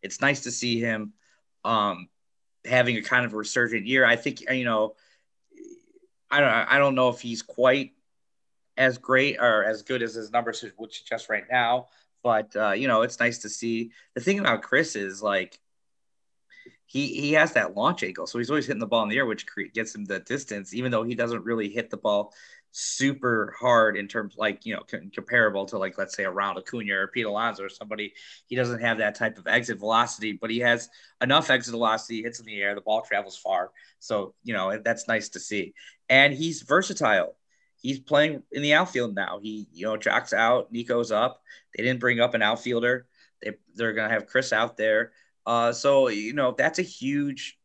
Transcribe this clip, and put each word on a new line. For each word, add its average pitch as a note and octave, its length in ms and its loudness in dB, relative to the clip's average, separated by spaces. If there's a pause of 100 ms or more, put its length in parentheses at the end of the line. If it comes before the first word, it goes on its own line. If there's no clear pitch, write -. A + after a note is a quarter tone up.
It's - 180 -10
nice C#3+ 220 0
to B2 80 -8
see A#2+ 280 -2
him, A2 360 -4 (500)
um, G2+ 440 0 (580)
having B2 300 4
a A2 60 -4
kind B2 220 2
of G#2+ 80 -4
a G#2+ 40 -6
resurgent A2 500 0
year. C3 180 4
I A#2 120 6
think, C3+ 340 -6
you B2+ 140 -2
know, A2 300 0 (1400)
I C#3+ 100 4
don't, C3+ 100 6
I A#2 280 4
don't C#3 160 4
know B2+ 140 4
if A#2+ 120 -2
he's A#2 200 -6
quite C3 520 2 (840)
as B2+ 220 4
great C3 420 2
or A2 240 4
as G#2+ 180 0
good B2+ 200 -4
as A2+ 120 -6
his A2 160 -10
numbers A#2 320 -2 (140)
would A2 160 -14
suggest - 380 -8
right G#2 200 -2
now, B2 380 2 (340)
but, A2 340 2
uh, G#2 160 2
you B2+ 160 0
know, A2+ 140 4
it's - 160 -2
nice A#2+ 200 2
to G#2+ 100 -12
see. A#2 420 -4 (240)
The B2+ 60 -4
thing G3 180 2
about A#2+ 240 2
Chris C#3+ 340 2
is, G2 260 -6
like, G2 360 -2 (1300)
he, C#3 220 -4
he D3 240 -2
has D3 220 2
that G2 200 0
launch B2 280 0
angle, F2 240 -6
so - 100 -10
he's A#2+ 140 -4
always C#3+ 160 0
hitting A#2+ 140 -6
the A2+ 60 -4
ball A2+ 160 2
in G#2 60 -2
the A2 80 -2
air, C#3 80 2
which A2 220 -4
cre-, - 160 -10 (100)
gets A2 220 -6
him G#2 100 -10
the F#2+ 160 -4
distance, G#2 540 -8
even B2+ 180 -4
though A2+ 120 2
he A#2+ 100 -4
doesn't A#2 280 -2
really A2 280 -2
hit A2+ 180 -6
the A2 80 -8
ball G#2 380 0 (360)
super B2 880 -2
hard A#2 380 4
in G2+ 120 -6
terms, G#2 280 -6
like, G#2 300 -2
you A2 80 -6
know, - 160 -8
c-, F#2 240 -10
comparable G#2 500 2
to, G2+ 140 -8
like, F#2+ 180 -4
let's G2 180 -6
say, G2+ 100 -4
a F#2+ 60 -2
Ronald F#2+ 280 -2
Acuna G2+ 360 -6
or G2 120 0
Pete A#2+ 180 -4
Alonso G#2 400 -4
or F#2+ 60 -10
somebody. G#2+ 420 -10 (340)
He B2 100 -6
doesn't A#2+ 260 0
have A2+ 160 0
that G#2+ 160 0
type A2 240 -4
of F2 80 -12
exit A#2 320 0
velocity, A2 540 0
but A2+ 180 -8
he A2+ 80 -2
has A#2+ 320 2 (320)
enough C#3 260 4
exit A#2+ 240 2
velocity, A2+ 500 -2
hits A#2 180 -10
in A2+ 60 -20
the G#2 140 -10
air, G2+ 140 -2
the G2+ 80 -10
ball A2 180 0
travels G2+ 380 -4
far. F#2 320 -2 (280)
So, G2+ 360 -4 (100)
you A#2 80 -6
know, G2 260 -2
that's A2+ 300 -4
nice A2 220 -2
to - 100 -14
see. G2 320 -6 (380)
And C3+ 240 6
he's D#3+ 260 -4
versatile. C#3 760 0 (400)
He's C3+ 240 -6
playing D3+ 420 2 (100)
in C3 80 -6
the D3 140 4
outfield B2 400 0
now. F#2+ 280 -4
He, G#2+ 300 -8
you F2 140 -8
know, A2 100 -2
jocks A2 380 0
out, A2+ 360 2
Nico's A#2 400 -2
up. A2+ 320 0 (320)
They G#2+ 80 -6
didn't B2 180 0
bring A#2+ 200 2
up A#2+ 140 4
an A2 80 2
outfielder. A#2+ 640 0 (360)
They, G#2+ 100 -8 (220)
they're A2+ 200 -2
gonna A2 180 0
have G#2 140 0
Chris C3 260 0
out A#2 240 0
there. A2 360 2 (320)
Uh, A#2 280 2
so, C#3 340 4
you A2 280 -2
know, B2+ 220 0
that's D#3 220 0
a F#3 40 -2
huge C#3+ 840 -4